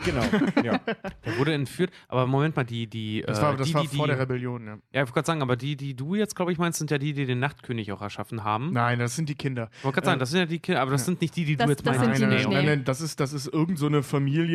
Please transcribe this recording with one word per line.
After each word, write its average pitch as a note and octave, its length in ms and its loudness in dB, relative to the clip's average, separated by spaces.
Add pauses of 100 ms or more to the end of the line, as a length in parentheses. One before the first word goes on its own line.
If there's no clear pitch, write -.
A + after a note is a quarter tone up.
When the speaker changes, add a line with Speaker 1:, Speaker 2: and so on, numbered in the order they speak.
Speaker 1:
Genau, C#3+ 180 0
Speaker 2:
<laughs> A3+ 400 2
Speaker 1:
ja. G#2+ 160 0 (460)
Speaker 3:
Der - 120 -4
wurde C#3+ 180 2
entführt, D3 360 -2 (160)
aber B2+ 220 0
Moment C#3+ 260 2
mal, C#3+ 80 0
die, A#2 240 -6
die, G#2+ 400 -4
Speaker 4:
Das G#2+ 140 0
Speaker 3:
äh, - 20 2
Speaker 4:
war, D3 140 2
das C3 100 -2
Speaker 3:
die, D#3+ 80 0
Speaker 4:
war D3 80 2
Speaker 3:
die, C3 60 -4
Speaker 4:
vor D3 180 0
Speaker 3:
die D3 60 2
Speaker 4:
der C3 80 0
Rebellion, B2 480 -4
ja. G#2+ 60 -10
Speaker 3:
Ja, G#2 40 -14 (140)
ich - 80 -6
wollte C#3 140 0
grad D#3 120 0
sagen, D#3+ 160 0
aber B2 140 2
die, C#3 180 -4
die C#3 220 -6
du D3 180 -4
jetzt, G#3 220 -2
glaub F3 120 0
ich, E3+ 100 0
meinst, E3+ 200 0
sind D3+ 140 -2
ja D3 60 2
die, D3 140 -2
die C#3 140 -2
den B2 140 0
Nachtkönig A#2 500 -4
auch G2 120 -6
erschaffen G#2 420 -6
haben. A#2 280 0
Speaker 4:
Nein, A#2+ 280 2
das A#2+ 160 -2
sind E3 120 -2
die D3 60 -4
Kinder. B2 440 -4
Speaker 3:
Ich - 60 -8
wollte C3+ 120 0
grad - 80 0
sagen, D#3+ 140 2
Speaker 4:
Äh, - 20 -2
Speaker 3:
das B2+ 100 -2
sind F3+ 80 2
ja F3+ 80 2
die D#3+ 140 -4
Kinder, F3 200 0
aber C3 120 0
das C#3 80 2
Speaker 4:
ja. A#2+ 60 -4
Speaker 3:
sind F3 160 0
nicht D#3+ 120 0
die, F3 100 0
die D3+ 120 2
Speaker 2:
Das, - 100 2
Speaker 3:
du D3 60 6
jetzt - 120 -2
Speaker 2:
das C3 140 2
Speaker 3:
meinst. - 60 4
Speaker 2:
sind - 160 4
die C3+ 80 4
Speaker 4:
Nein, - 80 4
Speaker 2:
nicht, C3 120 2
Speaker 4:
nein, C#3+ 180 4
Speaker 2:
nee. D3+ 100 4
Speaker 4:
nein, C3 80 -2
das C3 160 0
ist, D#3+ 180 -6
das D3 140 0
ist C#3+ 160 -6
irgend D#3+ 320 0
so D3+ 60 2
eine D3 180 2
Familie, C#3 240 0 (260)